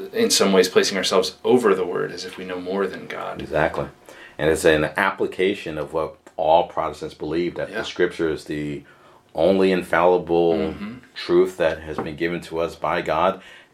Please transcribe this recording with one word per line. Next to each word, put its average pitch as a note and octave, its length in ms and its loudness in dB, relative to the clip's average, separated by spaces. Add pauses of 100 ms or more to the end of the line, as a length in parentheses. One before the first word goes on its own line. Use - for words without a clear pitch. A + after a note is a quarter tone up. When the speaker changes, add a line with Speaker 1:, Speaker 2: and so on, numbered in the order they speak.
(120)
Speaker 1:
in A2+ 180 0
some G2 220 4
ways F#2 160 6
placing G2+ 280 2
ourselves F#2 480 0
over A2+ 300 4
the F#2 120 -2
word G2 260 -4
as F2+ 120 -12
if - 140 -14
we F#2 60 -10
know F#2 160 -8
more F#2+ 260 -2
than E2+ 200 -10
God. F2+ 360 -10
Speaker 2:
Exactly. D2+ 460 -2 (500)
And D2+ 120 2
it's - 140 2
an D#2 220 6 (100)
application G2 840 -2
of D2 140 -8
what D#2 240 -4 (200)
all E2 300 4
Protestants D#2 480 -6
believe, D#2+ 420 -4
that D2+ 140 -8
Speaker 1:
Yeah. G2+ 80 -8
Speaker 2:
the A2+ 60 -6
scripture E2+ 460 -2
is D2 140 -6
the D2 380 -6 (520)
only F#2+ 360 4
infallible E2+ 840 2
Speaker 1:
Mm-hmm. D#2+ 400 -6 (200)
Speaker 2:
truth F#2 440 2
that D#2+ 220 0
has D#2 180 -10
been D2+ 180 -8
given E2+ 260 -4
to D#2+ 160 -8
us E2 160 -4
by E2 280 -4
God. E2 400 0 (320)